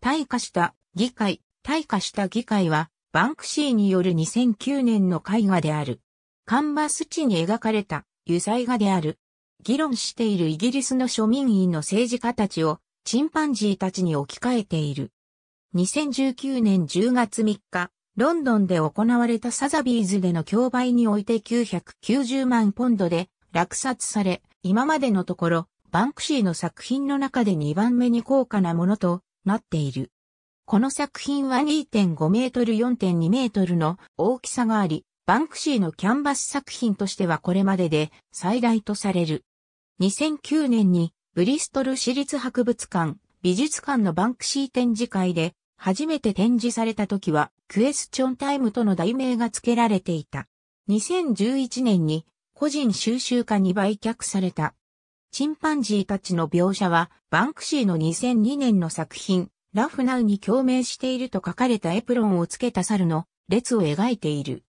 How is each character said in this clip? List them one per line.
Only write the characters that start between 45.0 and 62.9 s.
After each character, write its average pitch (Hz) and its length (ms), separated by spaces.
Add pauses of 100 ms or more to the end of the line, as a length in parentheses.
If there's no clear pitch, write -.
会 185 260
で 170 200 (240)
初 190 280
め 311 140
て 214 140
展 240 260
示 233 120
さ 226 140
れ 226 80
た 208 140
時 190 240
は 151 200 (160)
ク 202 160
エ 277 80
ス - 160
チ - 160
ョ 262 40
ン 254 100
タ 277 160
イ 277 60
ム 240 120
と 240 140
の 196 100
題 175 180
名 254 220
が 233 140
付 - 240
け - 20
ら 233 140
れ 202 100
て 180 140
い 151 100
た。 - 240 (400)
二 208 140
千 339 320
十 226 240
一 254 260
年 190 220
に 156 200 (280)
個 302 160
人 277 240
収 233 260
集 247 240
家 208 160
に 185 140
売 208 240
却 226 260
さ - 160
れ 185 120
た。 - 240 (580)
チ 285 140
ン 302 80
パ 311 180
ン 294 80
ジ 208 160
ー 190 80
た 196 140
ち - 160
の 165 120
描 175 260
写 185 180
は 170 180 (220)
バ 170 140
ン 302 80
ク - 100
シ 294 180
ー 226 60
の 175 100
二 160 160
千 240 300
二 254 120
年 247 240
の 165 120
作 - 240
品、 180 340 (240)
ラ 220 140
フ 269 160
ナ 254 160
ウ - 20
に 208 160
共 233 240
鳴 254 220
し - 140
て 254 180
い - 20
る 254 120
と 196 140
書 180 120
か 254 120
れ 233 120
た 165 140
エ 190 100
プ 247 100
ロ 233 140
ン 190 100
を 170 80
つ - 120
け 240 140
た 185 120
猿 190 240